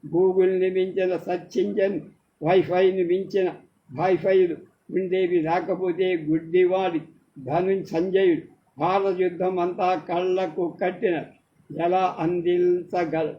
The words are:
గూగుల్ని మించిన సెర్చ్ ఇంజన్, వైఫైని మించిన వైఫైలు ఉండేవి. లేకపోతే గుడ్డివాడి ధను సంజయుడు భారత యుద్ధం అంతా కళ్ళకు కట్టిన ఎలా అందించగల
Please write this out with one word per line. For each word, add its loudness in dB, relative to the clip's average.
గూగుల్ని 2
మించిన -2
సెర్చ్ -6
ఇంజన్, 0
వైఫైని 2
మించిన 0
వైఫైలు 2
ఉండేవి. 0
లేకపోతే 0
గుడ్డివాడి 0
ధను -2
సంజయుడు 2
భారత 0
యుద్ధం 0
అంతా 0
కళ్ళకు -2
కట్టిన -2
ఎలా 0
అందించగల 0